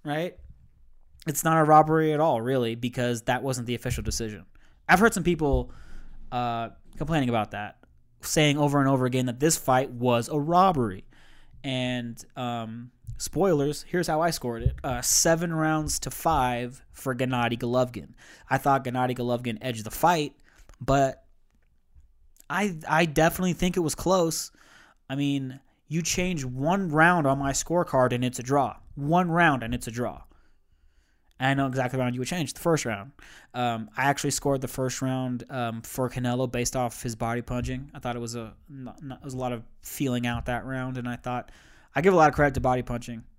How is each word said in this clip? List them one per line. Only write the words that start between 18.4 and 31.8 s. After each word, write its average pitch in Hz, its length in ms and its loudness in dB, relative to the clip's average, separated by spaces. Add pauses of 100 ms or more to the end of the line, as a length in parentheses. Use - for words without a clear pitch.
I 135 80 2
thought 135 260 2
Gennady 127 320 0
Golovkin 120 460 -4
edged 113 240 -6
the 110 60 -10
fight, 156 440 2 (460)
but 135 420 2 (1300)
I, 185 360 -2
I 160 200 4
definitely 165 480 2
think 180 240 0
it 185 40 0
was 156 140 -2
close. 170 560 0 (580)
I 135 60 -6
mean, 139 460 -2 (260)
you 160 140 -2
change 180 420 -4
one 156 460 -2
round 160 380 6
on 135 120 2
my 139 140 -2
scorecard 139 580 2
and 123 140 0
it's 123 140 -4
a 123 40 -10
draw. 127 320 2 (200)
One 165 360 2
round 160 320 4
and 117 100 -4
it's 123 140 -6
a 120 40 -8
draw. 113 320 -6 (1160)
I 135 160 2
know 139 120 0
exactly 127 300 -2